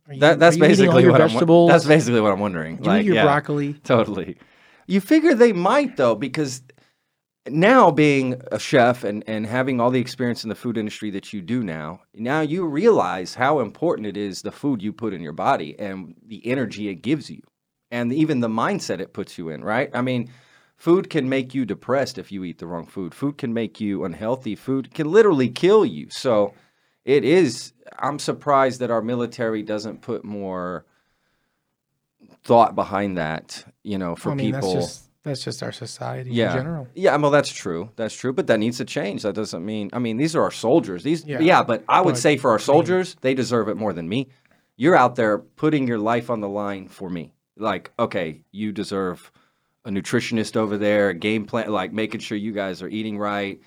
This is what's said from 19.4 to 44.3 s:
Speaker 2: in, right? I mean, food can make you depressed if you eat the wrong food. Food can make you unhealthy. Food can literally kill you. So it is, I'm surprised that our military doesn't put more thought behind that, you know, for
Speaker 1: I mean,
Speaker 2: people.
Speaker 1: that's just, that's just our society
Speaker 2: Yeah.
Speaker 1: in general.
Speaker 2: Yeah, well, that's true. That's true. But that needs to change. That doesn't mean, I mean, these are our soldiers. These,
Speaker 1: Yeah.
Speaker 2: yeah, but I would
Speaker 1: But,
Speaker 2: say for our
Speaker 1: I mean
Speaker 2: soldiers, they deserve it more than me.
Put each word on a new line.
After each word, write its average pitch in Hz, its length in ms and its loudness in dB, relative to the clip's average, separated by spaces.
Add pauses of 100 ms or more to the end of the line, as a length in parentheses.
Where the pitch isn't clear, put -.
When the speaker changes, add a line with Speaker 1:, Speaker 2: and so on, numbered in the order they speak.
Speaker 2:
in, 73 120 -12
right? 110 320 -2
I 123 80 -2
mean, 123 280 -4 (480)
food 180 320 2
can 139 180 -2
make 131 260 -4
you 135 120 -2
depressed 120 520 -4
if 92 140 -14
you 95 140 -8
eat 80 140 -12
the 85 80 -12
wrong 85 180 -8
food. 90 280 -10
Food 143 240 -6
can 117 160 -6
make 113 280 -6
you 98 240 -4
unhealthy. 110 500 -6
Food 131 380 -6
can 156 180 -4
literally 170 380 6
kill 190 360 4
you. 76 260 -8
So 104 420 0 (500)
it 127 220 2
is, 156 480 2 (260)
I'm 143 200 -4
surprised 135 600 0
that 123 120 -4
our 113 100 0
military 117 600 -4
doesn't 107 380 -8
put - 220 -8
more 92 600 -8 (1600)
thought 117 320 4
behind 98 420 -2
that, 78 480 -8 (180)
you 101 140 -8
know, 87 180 -6
for - 160 -6
Speaker 1:
I - 40 -4
mean, 135 180 -2
Speaker 2:
people. 98 200 -2
Speaker 1:
that's 87 120 0
just, - 180 -16 (200)
that's 135 200 -8
just 123 200 -10
our 117 80 -8
society 123 600 -12
Speaker 2:
Yeah. 113 200 0
Speaker 1:
in 85 60 -2
general. 147 380 -6
Speaker 2:
Yeah, 170 220 2
well, 147 140 2
that's 143 200 2
true. 90 440 -8
That's 110 200 -8
true. 131 180 -6
But 131 140 -4
that 117 120 4
needs 120 180 -2
to 127 80 -8
change. 170 380 -8
That 101 120 -4
doesn't 98 300 -8
mean, 104 280 -8
I 120 60 -6
mean, 117 180 -4
these 156 180 -2
are 139 80 2
our 92 80 0
soldiers. 95 520 0
These, 156 220 -4
Speaker 1:
Yeah. 143 140 -8
Speaker 2:
yeah, 156 240 6
but 120 240 -2
I 156 140 4
would 170 120 2
Speaker 1:
But, 120 60 -4
Speaker 2:
say 151 180 2
for 131 140 0
our 107 60 4
Speaker 1:
I - 20 0
mean - 60 -6
Speaker 2:
soldiers, 170 560 2
they 131 120 0
deserve 113 360 -2
it 90 80 -6
more 104 160 -4
than 82 160 -8
me. 123 180 -4 (480)